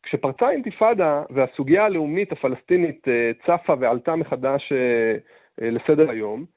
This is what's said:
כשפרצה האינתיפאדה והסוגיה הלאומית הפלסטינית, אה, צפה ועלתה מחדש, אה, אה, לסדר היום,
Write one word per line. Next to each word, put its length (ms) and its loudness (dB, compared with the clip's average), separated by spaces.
כשפרצה 440 -2
האינתיפאדה 800 0
והסוגיה 560 0
הלאומית 460 -2
הפלסטינית, 760 -2
אה, 240 0
צפה 340 2
ועלתה 360 0
מחדש, 560 -4
אה, 440 2
אה, 100 -2
לסדר 380 2
היום, 360 -8